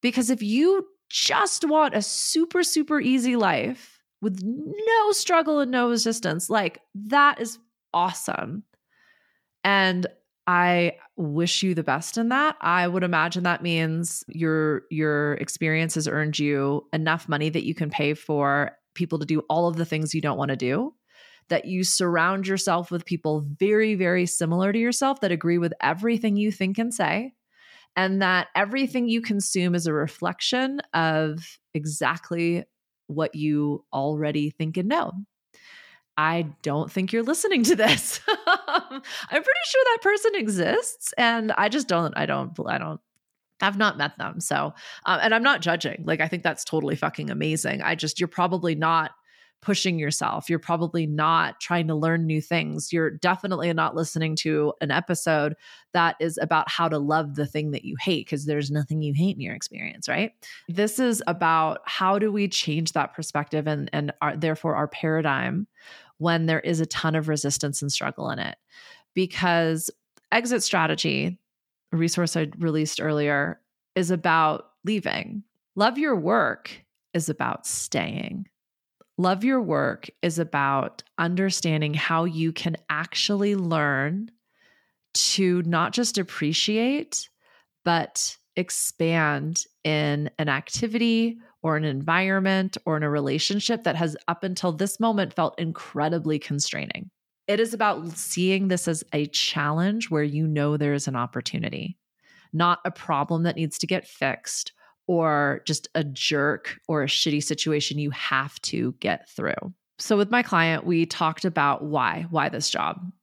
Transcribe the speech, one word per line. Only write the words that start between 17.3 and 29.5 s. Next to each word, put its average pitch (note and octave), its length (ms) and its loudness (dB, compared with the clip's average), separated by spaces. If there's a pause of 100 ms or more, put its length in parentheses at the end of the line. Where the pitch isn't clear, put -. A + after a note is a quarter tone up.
that D#3+ 160 -2
you D#3+ 80 -2
can D3+ 160 -4
pay D3 240 0
for C#3+ 580 0 (220)
people E3 240 -2
to D3 80 -4
do D#3 140 2 (100)
all E3+ 180 2
of E3 80 -2
the E3 80 0
things D#3 300 -4
you D#3+ 80 -2
don't C#3+ 160 -2
wanna C#3 180 -2
do, D#3 380 -2 (560)
that E3+ 140 0
you F#3 180 -2
surround F3+ 640 0
yourself F3+ 440 0
with F3 160 -4
people D#3 400 -2 (120)
very, G#3+ 360 4
very F3+ 320 2
similar E3+ 440 2
to G#3+ 80 2
yourself B3+ 420 2
that F#3+ 120 2
agree E3+ 240 2
with E3+ 240 2
everything G#3+ 560 2
you G#3 160 2
think F#3+ 240 -2
and A3+ 160 -2
say, A3+ 400 0 (640)
and F#3+ 240 2
that F#3 340 4
everything B3 540 0
you A3+ 140 2
consume G3 520 0